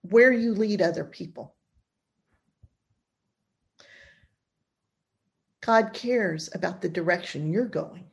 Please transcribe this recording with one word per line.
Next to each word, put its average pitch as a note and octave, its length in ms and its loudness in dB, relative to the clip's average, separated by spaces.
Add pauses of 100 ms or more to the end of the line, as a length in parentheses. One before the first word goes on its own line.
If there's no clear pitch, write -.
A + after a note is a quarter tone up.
where A#3 280 6
you A#3 240 0
lead G#3 260 0
other E3 240 0
people. - 520 -16 (4000)
God A3+ 320 2
cares G3+ 640 -2
about F#3 260 -6
the F3+ 80 -6
direction E3 640 -4
you're A#3 140 0
going. - 460 -10